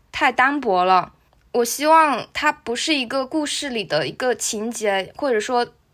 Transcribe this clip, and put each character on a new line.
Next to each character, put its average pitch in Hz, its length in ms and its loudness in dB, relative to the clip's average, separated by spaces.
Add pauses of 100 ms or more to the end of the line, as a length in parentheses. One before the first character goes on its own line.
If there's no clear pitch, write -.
(120)
太 294 180 0
单 277 300 2
薄 185 240 2
了。 185 280 2 (400)
我 240 120 2
希 262 220 -4
望 311 460 4
他 302 200 0
不 240 240 -6
是 320 180 0
一 269 100 -2
个 254 220 -4
故 302 180 -2
事 285 260 -6
里 233 120 -4
的 156 240 -2
一 - 60 -6
个 254 220 -2
情 214 360 -6
节， 196 460 -2
或 277 160 -2
者 214 80 2
说 240 260 0 (280)